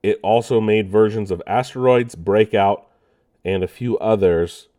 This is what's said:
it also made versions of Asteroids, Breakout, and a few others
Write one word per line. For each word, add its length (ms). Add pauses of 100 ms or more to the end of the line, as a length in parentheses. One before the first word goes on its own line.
it 200
also 380
made 300
versions 400
of 160
Asteroids, 680
Breakout, 720 (560)
and 200
a 40
few 300
others 680 (100)